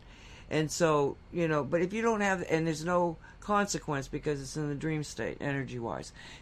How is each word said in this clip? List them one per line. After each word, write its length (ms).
And 200
so, 460
you 160
know, 160
but 180
if 100
you 100
don't 180
have, 280
and 180
there's 180
no 320
consequence 680
because 320
it's 160
in 120
the 60
dream 280
state, 380
energy-wise. 720